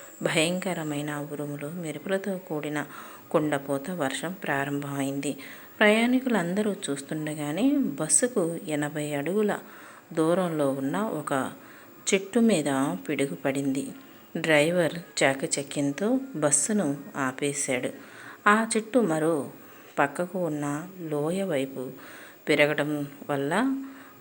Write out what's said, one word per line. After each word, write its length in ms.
భయంకరమైన 1080
ఉరుములు, 360
మెరుపులతో 680
కూడిన 480
కుండపోత 600
వర్షం 400
ప్రారంభమైంది. 1040
ప్రయాణికులందరూ 960
చూస్తుండగానే 880
బస్సుకు 880
ఎనభై 460
అడుగుల 460
దూరంలో 560
ఉన్న 280
ఒక 540
చెట్టు 260
మీద 580
పిడుగు 260
పడింది. 520
డ్రైవర్ 840
చాకచక్యంతో 960
బస్సును 600
ఆపేశాడు. 760
ఆ 180
చెట్టు 220
మరో 520
పక్కకు 400
ఉన్న 480
లోయ 440
వైపు 480
పెరగడం 580
వల్ల 540